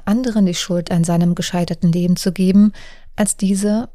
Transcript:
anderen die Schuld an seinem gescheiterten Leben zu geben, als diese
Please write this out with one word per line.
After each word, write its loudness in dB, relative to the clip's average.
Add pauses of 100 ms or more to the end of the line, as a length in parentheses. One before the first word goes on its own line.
anderen 0
die 0
Schuld -4
an 2
seinem 2
gescheiterten -2
Leben 0
zu -2
geben, 4 (460)
als 0
diese -2